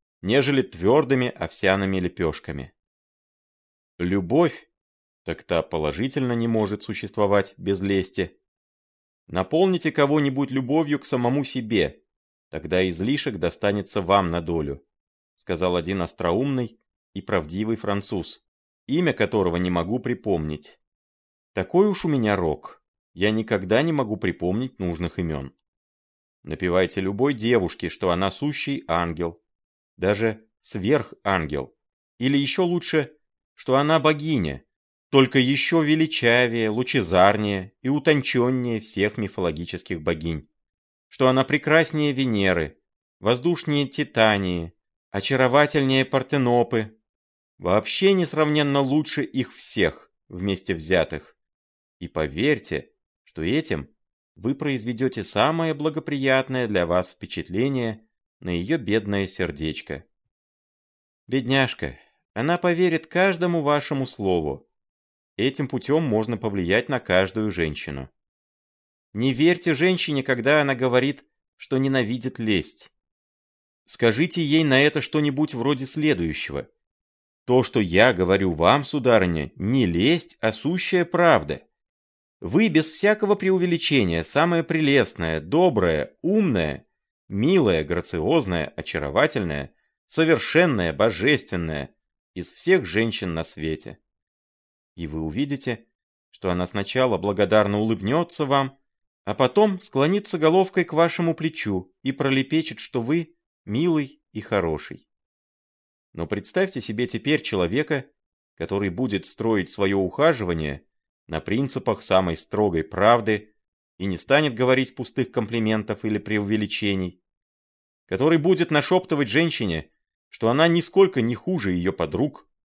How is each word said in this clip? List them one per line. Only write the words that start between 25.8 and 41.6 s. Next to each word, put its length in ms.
Напевайте 580
любой 340
девушке, 560
что 200
она 220
сущий 560
ангел, 540
даже 500
сверхангел, 1160
или 200
ещё 280
лучше, 500
что 240
она 220
богиня, 640
только 280
ещё 460
величавее, 840
лучезарнее 1040
и 60
утончённее 920
всех 380
мифологических 800
богинь, 480
что 200
она 160
прекраснее 720